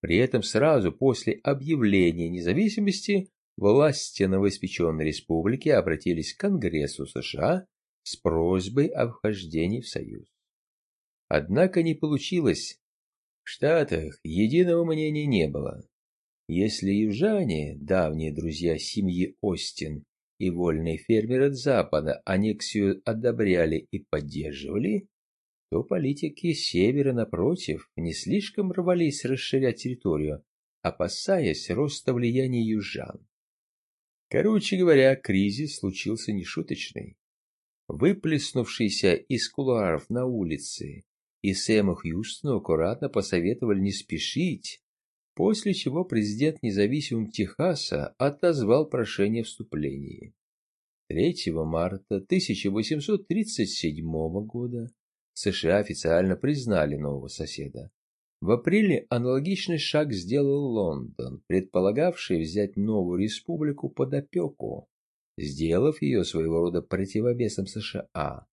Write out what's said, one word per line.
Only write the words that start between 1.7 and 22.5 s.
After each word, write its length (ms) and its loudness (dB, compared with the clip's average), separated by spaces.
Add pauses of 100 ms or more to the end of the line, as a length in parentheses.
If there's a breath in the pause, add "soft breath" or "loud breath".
независимости 1000 0 (260)
власти 680 4
новоиспеченной 840 0
республики 640 0
обратились 640 2
к 80 -14
Конгрессу 680 -2
С 140 -8
Ш 220 -8
А 240 0 (380)
с 120 -10
просьбой 680 2
о 220 -6
вхождении 720 -2
в 80 -14
Союз. 380 -10 (1000)
Однако 540 2
не 120 2
получилось. 840 0 (640)
В 80 -16
Штатах 720 0
единого 600 4
мнения 420 0
не 220 4
было. 360 -6 (640)
Если 440 0
южане, 880 0
давние 520 0
друзья 460 -2
семьи 600 -2
Остин 640 -4 (340)
и 100 0
вольные 480 0
фермеры 520 2
от 80 -2
Запада, 680 0
аннексию 800 0